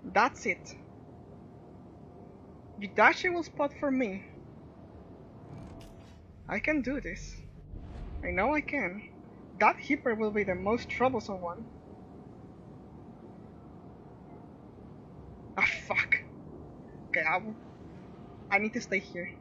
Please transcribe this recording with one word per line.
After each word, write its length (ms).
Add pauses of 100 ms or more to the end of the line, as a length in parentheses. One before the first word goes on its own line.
That's 420
it. 300 (2000)
Yudashi 500
will 120
spot 360
for 120
me. 320 (2250)
I 100
can 220
do 180
this. 360 (880)
I 80
know 240
I 60
can. 480 (500)
That 180
Hipper 380
will 160
be 120
the 120
most 340
troublesome 500
one. 260 (4000)
Ah, 100 (200)
fuck. 300 (920)
Okay, 120
I 160
will, 180 (960)
I 80
need 160
to 80
stay 180
here. 420